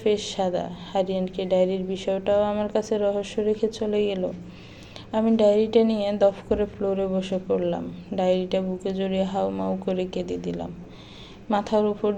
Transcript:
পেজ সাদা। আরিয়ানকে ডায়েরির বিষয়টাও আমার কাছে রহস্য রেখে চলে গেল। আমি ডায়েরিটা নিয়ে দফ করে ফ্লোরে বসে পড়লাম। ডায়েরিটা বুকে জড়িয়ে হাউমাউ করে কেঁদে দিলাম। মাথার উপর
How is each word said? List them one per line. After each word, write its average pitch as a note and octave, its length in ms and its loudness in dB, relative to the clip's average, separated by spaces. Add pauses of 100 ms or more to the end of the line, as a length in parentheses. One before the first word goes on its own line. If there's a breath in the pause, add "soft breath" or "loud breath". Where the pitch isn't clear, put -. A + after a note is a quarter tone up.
পেজ G#3 160 4
সাদা। F3+ 500 -2 (240)
আরিয়ানকে F#3 520 -2
ডায়েরির F#3 380 2
বিষয়টাও G3 600 0
আমার G#3 260 0
কাছে G#3+ 280 0
রহস্য G3+ 420 0
রেখে G#3+ 280 2
চলে G#3 380 0
গেল। F#3 260 -2 (800 loud breath)
আমি A3+ 240 4
ডায়েরিটা A3 480 6
নিয়ে G#3 300 2
দফ G3 200 6 (160)
করে G#3 160 2
ফ্লোরে G3 420 -2
বসে F#3+ 400 0
পড়লাম। F3 460 0 (200 loud breath)
ডায়েরিটা F#3 480 2
বুকে F#3 320 -2
জড়িয়ে F#3+ 300 0
হাউমাউ F#3+ 600 -2
করে F#3 200 0
কেঁদে F3+ 320 -4
দিলাম। F3 340 -6 (800 loud breath)
মাথার G#3+ 360 2
উপর G#3 320 0